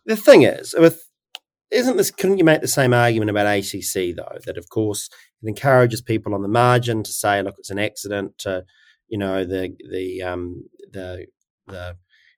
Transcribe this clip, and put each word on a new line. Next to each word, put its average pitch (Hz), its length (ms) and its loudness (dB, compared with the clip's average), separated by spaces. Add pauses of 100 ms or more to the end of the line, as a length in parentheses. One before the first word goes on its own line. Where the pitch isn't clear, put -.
The 220 120 -2
thing 214 260 8
is, - 340 0
with, 165 280 4 (680)
isn't 247 260 0
this, 196 140 0
couldn't 190 280 0
you 175 60 4
make 156 160 6
the 127 80 -6
same 123 240 2
argument 117 380 2
about 104 160 0
A 101 160 0
C 98 200 -10
C, 90 300 -4
though? - 340 -14
That, 90 120 -10
of 87 100 -18
course, 107 400 -4 (340)
it 110 60 -10
encourages 120 520 2
people 110 340 -4
on 98 80 -4
the 98 60 -6
margin 120 560 2
to - 80 -12
say, 101 280 0
"Look, 95 180 -6
it's - 120 -18
an 98 80 -8
accident," 101 600 -6
to, 92 260 -8 (440)
you 110 100 -6
know, 95 260 -2
the, 92 320 -6 (140)
the, 92 320 -8
um, 90 420 -8 (280)
the, 92 340 -14 (400)
the, 90 300 -14 (400)